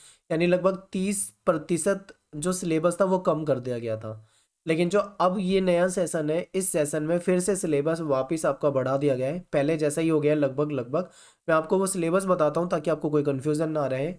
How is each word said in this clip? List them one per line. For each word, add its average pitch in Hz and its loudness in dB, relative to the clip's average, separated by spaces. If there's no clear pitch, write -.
यानी 170 2
लगभग 180 2
तीस 196 -2
प्रतिशत 175 0
जो 165 -2
सिलेबस 170 0
था 196 4
वो 185 2
कम 160 0
कर 139 2
दिया 123 -6
गया 113 -4
था। 110 -12
लेकिन 165 2
जो 202 2
अब 185 0
ये 190 2
नया 180 4
सेशन 170 -2
है, 165 -2
इस 190 -2
सेशन 151 -2
में 165 0
फिर 180 2
से 185 0
सिलेबस 160 0
वापस 147 0
आपका 147 0
बढ़ा 131 0
दिया 139 2
गया 127 -2
है, 165 -4
पहले 156 2
जैसा 151 0
ही 160 0
हो 156 4
गया 147 4
है 151 2
लगभग 143 0
लगभग। 139 -4
मैं 160 4
आपको 160 2
वो 190 0
सिलेबस 180 0
बताता 160 2
हूँ 175 -4
ताकि 170 -2
आपको 156 -2
कोई 147 2
कन्फ्यूजन 147 -2
ना 151 -2
रहे, 135 -4